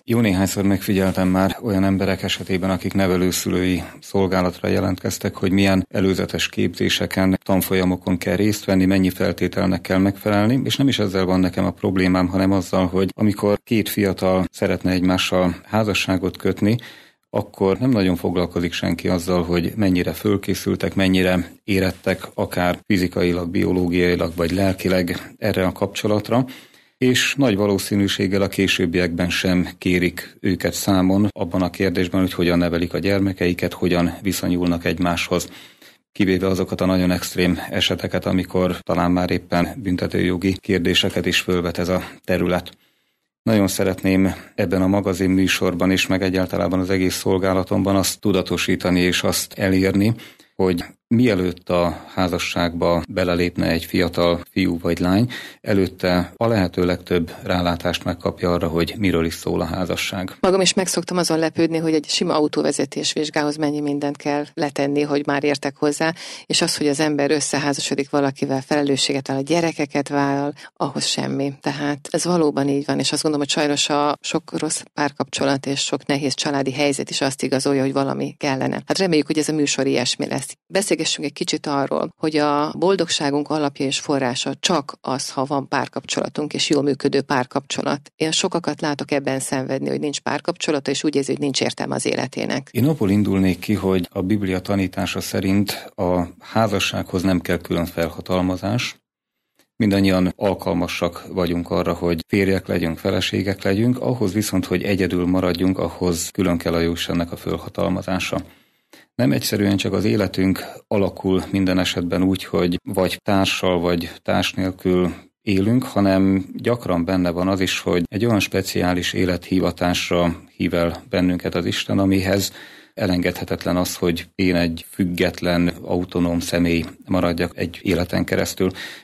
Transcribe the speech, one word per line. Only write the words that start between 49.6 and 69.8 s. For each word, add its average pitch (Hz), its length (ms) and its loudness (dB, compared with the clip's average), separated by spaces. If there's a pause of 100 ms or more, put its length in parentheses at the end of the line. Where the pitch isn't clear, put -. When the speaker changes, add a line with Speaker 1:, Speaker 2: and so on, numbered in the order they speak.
Speaker 1:
hogy 92 280 0 (260)
mielőtt 98 600 2
a 87 440 0
házasságba 87 960 0
belelépne 87 600 0
egy 82 160 0
fiatal 87 560 2 (100)
fiú 90 280 0
vagy 85 200 -2
lány, 98 300 2 (320)
előtte 90 760 0
a 113 120 0
lehető 92 380 2
legtöbb 87 460 0 (120)
rálátást 87 600 -2
megkapja 90 500 -2
arra, 85 140 0
hogy 82 300 -2
miről 85 280 2
is 82 80 -2
szól 87 280 -4
a 90 40 -2
házasság. 92 720 -4
Speaker 2:
Magam 190 220 2
is 180 120 2
meg 185 140 0
szoktam 175 300 -2
azon 160 220 0
lepődni, 165 380 0
hogy 160 160 0
egy 151 160 0
sima 165 260 0
autóvezetés 151 800 -2
vizsgához 151 420 -2
mennyi 151 240 -2
mindent 143 380 -2
kell 147 360 -2
letenni, 143 480 -2
hogy 143 240 0
már 143 180 0
értek 143 340 -2
hozzá, 160 360 0 (320)
és - 160 0
az, 170 160 0
hogy 151 100 0
az 143 120 2
ember 147 320 2
összeházasodik 143 800 -2
valakivel, 139 520 0
felelősséget 139 680 0
vállal, 135 160 -2
gyerekeket 156 640 0